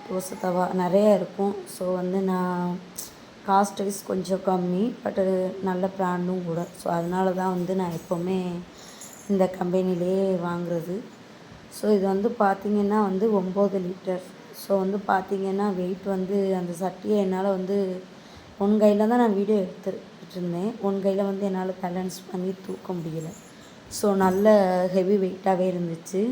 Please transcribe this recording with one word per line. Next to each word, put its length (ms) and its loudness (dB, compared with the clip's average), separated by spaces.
தோசை 380 -6
தவா 240 0
நிறையா 340 6
இருக்கும். 400 -2
So, 220 -2
வந்து 320 -2
நான் 500 -2
காஸ்ட் 360 2
வைஸ் 160 -4
கொஞ்சம் 360 -2
கம்மி, 380 2
but 140 -4
நல்ல 280 0
பிராண்டும் 480 -2
கூட. 200 -2
So, 100 -4
அதனால 480 0
தான் 160 0
வந்து 260 -2
நான் 180 -4
எப்போவுமே 400 -2
இந்த 160 4
கம்பெனிலேயே 640 0
வாங்குறது. 480 -4
So, 80 -6
இது 160 2
வந்து 260 0
பார்த்தீங்கன்னா 720 2
வந்து 180 0
ஒம்பது 460 0
லிட்டர். 380 -6
So, 80 -2
வந்து 160 -2
பார்த்தீங்கன்னா 640 0
வெயிட் 300 -4
வந்து 240 -2
அந்த 140 -4
சட்டியை 420 0
என்னால் 320 0
வந்து 200 -2
ஒன் 200 4
கையில் 340 6
தான் 120 6
நான் 160 2
வீடியோ 240 2
எடுத்துக்கிட்டு 720 -10
இருந்தேன். 340 -2
ஒன் 120 -2
கையில் 300 2
வந்து 140 -2
என்னால் 380 -2
பேலன்ஸ் 360 -4
பண்ணி 220 -2
தூக்க 320 -8
முடியல. 320 -6
So, 100 2
நல்ல 200 4
ஹெவி 300 4
வெயிட்டாகவே 480 0
இருந்துச்சு. 480 -4